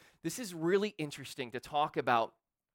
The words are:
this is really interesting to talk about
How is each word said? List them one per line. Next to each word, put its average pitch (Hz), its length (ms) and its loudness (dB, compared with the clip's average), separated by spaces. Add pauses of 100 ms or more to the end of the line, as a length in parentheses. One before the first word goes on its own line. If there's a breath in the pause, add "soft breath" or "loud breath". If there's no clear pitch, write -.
(220 soft breath)
this 165 160 -6
is 220 140 -8
really 185 460 2
interesting 139 540 -8
to 123 80 -4
talk 151 360 0
about 120 380 4 (400)